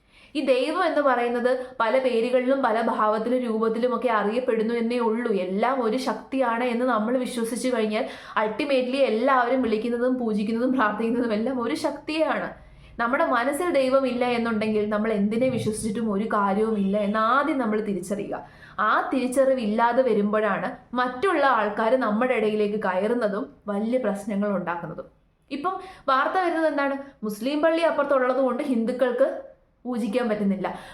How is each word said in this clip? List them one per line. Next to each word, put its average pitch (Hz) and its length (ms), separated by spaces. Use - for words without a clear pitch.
ഈ 285 100
ദൈവം 294 400
എന്ന് 302 160
പറയുന്നത് 247 640
പല 233 200
പേരുകളിലും 247 640
പല 226 180
ഭാവത്തിലും 220 580
രൂപത്തിലും 226 560
ഒക്കെ 240 140
അറിയപ്പെടുന്നു 220 640
എന്നേ 233 260
ഉള്ളൂ. 226 340
എല്ലാം 208 500
ഒരു 220 140
ശക്തിയാണ് 254 680
എന്ന് 247 220
നമ്മൾ 240 320
വിശ്വസിച്ചു 240 520
കഴിഞ്ഞാൽ 220 360
ultimately 254 500
എല്ലാവരും 254 640
വിളിക്കുന്നതും 233 580
പൂജിക്കുന്നതും 226 540
പ്രാർത്ഥിക്കുന്നതും 226 600
എല്ലാം 240 280
ഒരു 240 140
ശക്തിയാണ്. 294 760
നമ്മുടെ 262 260
മനസ്സിൽ 285 440
ദൈവം 269 380
ഇല്ല 240 180
എന്നുണ്ടെങ്കിൽ 220 640
നമ്മൾ 214 240
എന്തിനെ 220 360
വിശ്വസിച്ചിട്ടും 220 640
ഒരു 196 120
കാര്യവും 214 540
ഇല്ല 196 200
എന്ന് 208 220
ആദ്യം 269 380
നമ്മൾ 220 240
തിരിച്ചറിയുക. 190 640
ആ 269 340
തിരിച്ചറിവില്ലാതെ 247 880
വരുമ്പോഴാണ് 208 960
മറ്റുള്ള 254 500
ആൾക്കാർ 226 500
നമ്മുടെ 247 380
ഇടയിലേക്ക് 214 460
കയറുന്നതും 202 680
വലിയ 220 300
പ്രശ്നങ്ങൾ 202 580
ഉണ്ടാക്കുന്നതും. 170 500
ഇപ്പം 359 280
വാർത്ത 277 260
വരുന്നത് 339 340
എന്താണ്? 277 300
മുസ്ലിം 247 380
പള്ളി 330 200
അപ്പുറത്തുള്ളത് 285 560
കൊണ്ട് 262 260
ഹിന്ദുക്കൾക്ക് 247 800
പൂജിക്കാൻ 233 440
പറ്റുന്നില്ല, 196 500